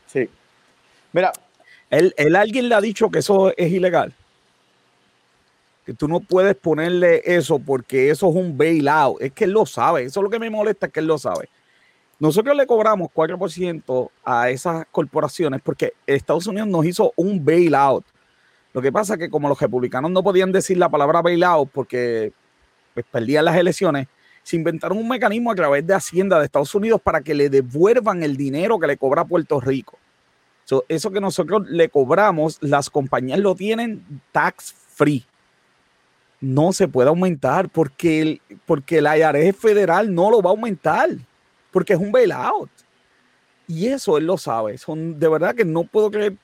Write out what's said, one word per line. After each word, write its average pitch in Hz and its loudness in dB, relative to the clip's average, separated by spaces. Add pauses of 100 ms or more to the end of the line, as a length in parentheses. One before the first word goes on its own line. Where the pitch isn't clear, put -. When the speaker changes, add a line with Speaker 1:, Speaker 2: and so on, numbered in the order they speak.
Speaker 1:
Sí. 131 -4 (840)
Mira. 180 0 (580)
Speaker 2:
Él, 165 4
él, 151 2
¿alguien 220 0
le 233 2
ha 208 4
dicho 214 0
que - -2
eso 190 2
es 170 0
ilegal? 175 0 (1700)
Que - -14
tú 147 -6
no 160 -2
puedes 185 2
ponerle 170 2
eso 165 0
porque 135 0
eso 156 0
es 156 2
un 175 -4
bailout. 147 2
Es 135 -6
que - -2
él 180 0
lo 208 2
sabe. 139 -2
Eso 135 -6
es 190 0
lo 202 -2
que 226 -4
me 226 -8
molesta, 214 -4
es - -8
que 156 -6
él 156 -2
lo 156 0
sabe. 92 -6 (720)
Nosotros 214 2
le 277 2
cobramos 214 2
cuatro 165 -2
por 180 -6
ciento 156 -4 (120)
a 123 0
esas 160 -4
corporaciones 147 -4
porque - -6 (120)
Estados 151 -2
Unidos 214 -4
nos 165 0
hizo 180 2
un 180 0
bailout. 139 4 (680)
Lo 127 -4
que 131 0
pasa 208 -2
es 180 -8
que 160 -8
como 147 -2
los 143 -2
republicanos 127 -2
no 185 0
podían 185 2
decir 185 0
la 175 2
palabra 151 2
bailout 170 2
porque, 120 -4 (640)
pues, 120 -8
perdían 131 0
las 165 2
elecciones, 170 0 (360)
se - -6
inventaron 165 -4
un 226 -6
mecanismo 240 -2
a 220 -2
través 147 0
de 185 2
Hacienda 185 0
de 147 2
Estados 143 -2
Unidos 208 2
para 160 0
que 147 -4
le 143 2
devuelvan 175 2
el 147 -2
dinero 151 -2
que 160 -2
le 143 0
cobra 135 0
Puerto 160 -2
Rico. 131 -6 (680)
So, 131 0
eso 160 -4
que 196 -4
nosotros 185 -2
le 165 2
cobramos, 156 2
las 143 0
compañías 135 -2
lo 196 2
tienen 202 -6
tax - -4
free. - -2 (1160)
No 139 0
se 185 0
puede 131 2
aumentar 170 0
porque 160 0
el, 156 -4 (240)
porque 160 0
el 147 4
I 156 4
R 156 4
S 196 0
federal 202 2
no 180 2
lo 226 4
va 175 2
a - 4
aumentar, 214 -2 (600)
porque 190 0
es 160 0
un 202 -4
bailout. 214 0 (1000)
Y 165 -4
eso 247 0
él 156 -2
lo 180 0
sabe. 113 -4
Eso, 147 -14
de 160 -2
verdad 156 0
que 233 0
no 170 -2
puedo 214 0
creer 208 -2